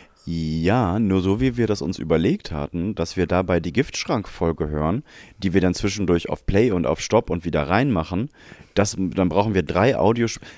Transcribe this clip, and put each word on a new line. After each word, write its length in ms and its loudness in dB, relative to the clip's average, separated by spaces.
Ja, 720 0
nur 200 2
so 220 2
wie 160 0
wir 100 2
das 140 -2
uns 180 -4
überlegt 540 0
hatten, 420 -4
dass 220 -6
wir 100 0
dabei 320 0
die 140 -4
Giftschrank-Folge 960 -2
hören, 340 -2
die 160 -2
wir 60 2
dann 140 4
zwischendurch 560 0
auf 160 -6
Play 260 2
und 160 0
auf 140 -2
Stopp 280 0
und 140 -4
wieder 240 -2
reinmachen, 600 0
das, 240 0
dann 300 0
brauchen 260 2
wir 100 2
drei 340 2
Audios-, 420 0